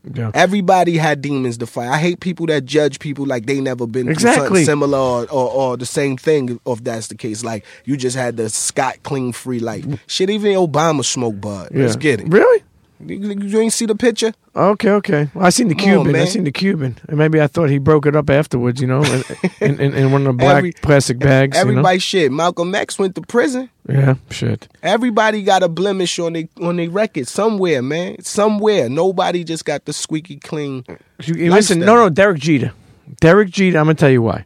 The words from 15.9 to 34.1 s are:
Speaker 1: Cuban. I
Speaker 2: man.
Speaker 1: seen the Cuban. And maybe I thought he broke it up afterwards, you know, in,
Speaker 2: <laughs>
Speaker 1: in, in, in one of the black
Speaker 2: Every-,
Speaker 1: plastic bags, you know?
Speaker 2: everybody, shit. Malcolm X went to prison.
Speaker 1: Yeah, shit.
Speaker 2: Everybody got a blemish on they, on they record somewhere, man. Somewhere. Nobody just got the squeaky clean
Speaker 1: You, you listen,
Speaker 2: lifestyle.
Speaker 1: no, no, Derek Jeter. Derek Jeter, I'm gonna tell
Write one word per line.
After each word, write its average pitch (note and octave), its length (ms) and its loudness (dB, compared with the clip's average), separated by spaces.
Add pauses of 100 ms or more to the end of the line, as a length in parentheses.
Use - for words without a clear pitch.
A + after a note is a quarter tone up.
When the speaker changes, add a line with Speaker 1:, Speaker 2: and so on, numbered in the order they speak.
Speaker 1:
Cuban. C#3+ 100 2
I - 60 2
Speaker 2:
man. F3+ 80 2
Speaker 1:
seen F#3+ 160 -4
the D3 80 -4
Cuban. D#3 440 -4 (120)
And D3+ 100 -4
maybe D#3 220 4
I D3 80 4
thought E3+ 200 0
he C#3 100 2
broke D3 280 2
it C#3+ 80 2
up D3 160 0
afterwards, B2+ 500 0
you B2+ 60 0
know, C3 160 0
in, B2+ 220 0 (360)
Speaker 2:
<laughs> - 0 -
Speaker 1:
in, D3 200 0
in, C#3 140 0
in C3+ 180 2
one C#3 120 4
of C3+ 120 0
the - 40 -4
black C#3 180 6
Speaker 2:
Every-, F3 140 0 (100)
Speaker 1:
plastic C3+ 360 2
bags, C3+ 400 4
you F#3 60 4
know? B2+ 60 2
Speaker 2:
everybody, E3+ 280 2
shit. F3+ 320 0
Malcolm E3+ 420 -2
X - 280 -6
went F#3+ 160 -2
to - 60 -8
prison. B3+ 460 -2 (200)
Speaker 1:
Yeah, C3+ 260 4 (160)
shit. - 380 -6 (160)
Speaker 2:
Everybody G#3+ 580 0
got F#3+ 220 2
a F3+ 40 0
blemish F3+ 520 -2
on E3 140 -4
they, E3 140 -6 (120)
on F3 160 -2
they E3+ 100 -4
record E3+ 400 -4
somewhere, F#3+ 560 0
man. D#3+ 400 -6
Somewhere. G#3 680 0
Nobody F3 540 0
just D#3+ 220 -8
got D3 200 -6
the D3+ 80 -10
squeaky D#3 440 -8
clean C#3+ 480 -8 (400)
Speaker 1:
You, E3+ 100 -4
you E3 160 0
listen, F#3+ 300 4
Speaker 2:
lifestyle. G3+ 160 6
Speaker 1:
no, A#3+ 80 8
no, G3+ 40 4
Derek F#3+ 300 2
Jeter. C3 340 0 (480)
Derek F#3 300 6
Jeter, F3+ 280 2
I'm D3+ 80 2
gonna D#3+ 80 4
tell D3+ 160 4